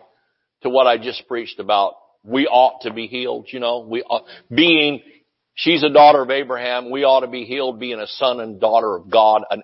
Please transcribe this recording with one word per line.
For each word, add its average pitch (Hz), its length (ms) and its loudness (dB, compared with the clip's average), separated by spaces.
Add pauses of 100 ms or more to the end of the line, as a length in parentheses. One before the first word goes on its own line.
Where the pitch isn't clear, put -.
(640)
to 131 60 -4
what 127 180 4
I 120 100 4
just 117 300 -12
preached 120 320 -10
about. 101 360 0 (280)
We 127 240 -2
ought 123 360 2
to 110 100 -8
be 113 140 -10
healed, 120 440 -8
you 131 80 -12
know, 120 300 -4
we 117 140 -4
ought, 117 200 -6 (300)
being, 151 480 2 (540)
she's 160 280 0
a 151 60 0
daughter 147 320 8
of 123 80 -4
Abraham, 123 600 -4
we 139 120 -2
ought 135 180 4
to 127 60 -4
be 120 160 -10
healed, 127 360 -6
being 120 200 -8
a 104 80 -10
son 123 320 -2
and 110 220 -12
daughter 110 340 0
of 87 140 -12
God, 107 400 4
an 107 140 -6